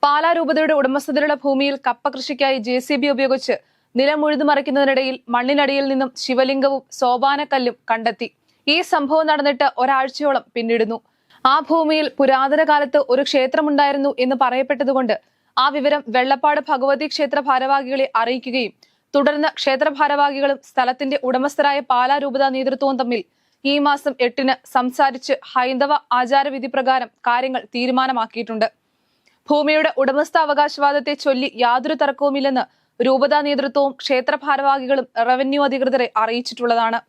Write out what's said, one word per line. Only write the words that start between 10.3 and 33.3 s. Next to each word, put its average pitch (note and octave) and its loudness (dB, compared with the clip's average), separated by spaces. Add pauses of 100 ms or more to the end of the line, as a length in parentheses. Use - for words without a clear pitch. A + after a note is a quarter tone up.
പിന്നിടുന്നു. A3+ -2 (440)
ആ C4+ 4 (100)
ഭൂമിയിൽ D#4 2
പുരാതന C4+ 4
കാലത്ത് D4 2 (100)
ഒരു B3+ 2
ക്ഷേത്രമുണ്ടായിരുന്നു C#4+ 0
എന്ന് B3+ 0
പറയപ്പെട്ടതുകൊണ്ട് C4 0 (420)
ആ D4 2
വിവരം D4 0 (140)
വെള്ളപ്പാട് C4+ 2
ഭഗവതി C#4 0
ക്ഷേത്ര D4 0
ഭാരവാഹികളെ C4+ 0
അറിയിക്കുകയും A#3+ -2 (420)
തുടർന്ന് D4 2 (120)
ക്ഷേത്ര C#4+ 0
ഭാരവാഹികളും C#4+ 0 (120)
സ്ഥലത്തിന്റെ C4 -2
ഉടമസ്ഥരായ C#4 0
പാലാ B3+ 0
രൂപതാ C4+ 0
നേതൃത്വവും C4 -2
തമ്മിൽ A#3+ -4 (420)
ഈ C#4+ 0
മാസം C#4+ -2
എട്ടിന് B3+ 0 (200)
സംസാരിച്ച് B3+ 0 (200)
ഹൈന്ദവ C4 0 (260)
ആചാരവിധി C4+ 0
പ്രകാരം C4 0 (200)
കാര്യങ്ങൾ B3+ -2 (120)
തീരുമാനമാക്കിയിട്ടുണ്ട്. A#3+ -2 (840)
ഭൂമിയുടെ D4+ 2 (100)
ഉടമസ്ഥാവകാശവാദത്തെ D4 0 (100)
ചൊല്ലി C4+ 0 (140)
യാതൊരു B3 0
തർക്കവുമില്ലെന്ന് C#4 0 (420)
രൂപതാ C4+ 4